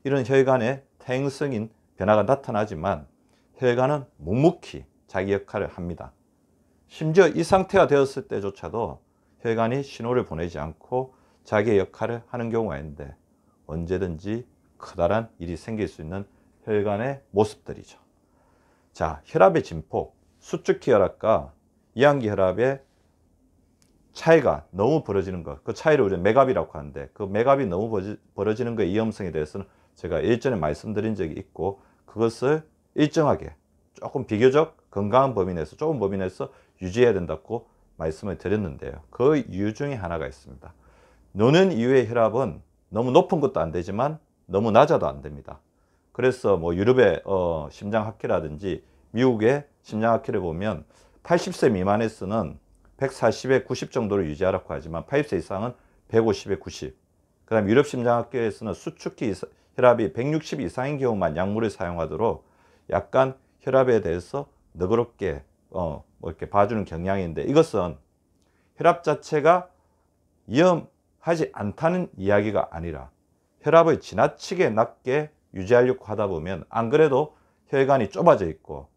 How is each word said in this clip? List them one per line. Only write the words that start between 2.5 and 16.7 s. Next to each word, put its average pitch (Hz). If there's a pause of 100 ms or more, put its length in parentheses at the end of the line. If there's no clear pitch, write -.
혈관은 131 (140)
묵묵히 104 (220)
자기 98
역할을 98
합니다. 85 (720)
심지어 160
이 165
상태가 190
되었을 139
때조차도 98 (380)
혈관이 117
신호를 123
보내지 82
않고 80 (300)
자기의 107
역할을 113
하는 120
경우가 107
있는데, 73 (520)
언제든지 90 (320)
커다란 104 (100)
일이 85
생길 107
수 -
있는 90 (380)
혈관의 107 (120)